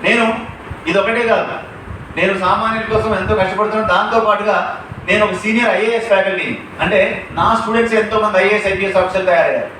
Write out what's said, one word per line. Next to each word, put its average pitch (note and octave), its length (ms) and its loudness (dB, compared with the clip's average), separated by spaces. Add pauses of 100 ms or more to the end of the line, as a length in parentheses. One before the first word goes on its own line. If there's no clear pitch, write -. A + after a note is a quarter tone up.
నేను A3+ 180 2 (600)
ఇది F3+ 160 2
ఒకటే A3+ 260 0
కాదు, - 260 0 (600)
నేను F#3 160 2 (100)
సామాన్యుల A3 520 0
కోసం G#3+ 240 2
ఎంతో G#3 220 0
కష్టపడుతున్నాను. G#3+ 520 0
దాంతో G#3+ 340 2
పాటుగా G3+ 300 2 (520)
నేను G3+ 180 4
ఒక F3+ 180 -2
సీనియర్ A3 320 2
ఐఏఎస్ A3 340 0
ఫ్యాకల్టీ, F#3+ 380 2 (340)
అంటే F#3+ 180 2 (380)
నా - 80 2 (140)
స్టూడెంట్స్ A3+ 400 0
ఎంతో G#3+ 240 0
మంది G3+ 180 2
ఐఏఎస్, G3+ 300 2
ఐపీఎస్ F#3+ 300 0
ఆఫీసర్లు F#3 280 0
తయారయ్యారు. D#3+ 500 2